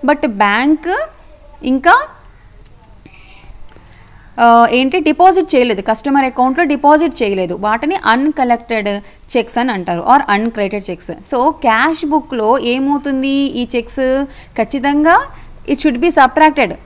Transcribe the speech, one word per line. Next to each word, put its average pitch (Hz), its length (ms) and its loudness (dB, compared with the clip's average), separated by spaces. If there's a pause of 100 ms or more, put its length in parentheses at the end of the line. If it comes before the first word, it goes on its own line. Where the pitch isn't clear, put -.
but 285 140 0 (220)
బ్యాంక్ 269 440 0 (840)
ఇంకా, 269 240 4 (2500)
ఆ, - 20 6 (340)
ఏంటి 269 200 0 (100)
డిపాజిట్ 349 460 4
చేయలేదు, 240 340 0
కస్టమర్ 269 400 0
అకౌంట్లో 262 440 0
డిపాజిట్ 302 480 2
చేయలేదు, 185 440 -2
వాటిని 226 320 -2 (160)
అన్‌కలెక్టెడ్ 240 760 -2 (440)
చెక్స్ 233 300 -2
అని 254 140 -2
అంటారు 175 360 -6
or 285 60 6 (160)
అన్‌క్రెడిటెడ్ 208 540 -4
చెక్స్. 175 220 -10 (200)
So 247 100 -2 (260)
క్యాష్ 262 360 0 (100)
బుక్‌లో 240 360 -2 (260)
ఏమవుతుంది 269 600 -2 (280)
ఈ - 20 -4 (100)
చెక్స్? 233 280 -4 (560)
ఖచ్చితంగా 285 580 2 (560)
it 269 100 -4
should 240 220 0
be 339 140 2
subtracted. 277 520 4 (140)